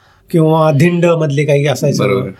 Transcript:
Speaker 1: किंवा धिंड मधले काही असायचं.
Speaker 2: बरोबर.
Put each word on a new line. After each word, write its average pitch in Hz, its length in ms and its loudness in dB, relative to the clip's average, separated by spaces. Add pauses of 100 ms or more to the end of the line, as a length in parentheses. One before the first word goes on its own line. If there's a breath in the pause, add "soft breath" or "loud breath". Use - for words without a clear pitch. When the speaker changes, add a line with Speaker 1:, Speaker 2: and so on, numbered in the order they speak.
(300 soft breath)
Speaker 1:
किंवा 156 400 2
धिंड 170 360 2
मधले 156 380 0
काही 143 220 0
असायचं. 139 380 -2
Speaker 2:
बरोबर. 98 240 -2 (120)